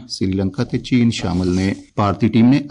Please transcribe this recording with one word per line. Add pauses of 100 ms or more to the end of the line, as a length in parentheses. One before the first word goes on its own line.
ਸ੍ਰੀਲੰਕਾ
ਤੇ
ਚੀਨ
ਸ਼ਾਮਲ
ਨੇ। (220)
ਭਾਰਤੀ
ਟੀਮ
ਨੇ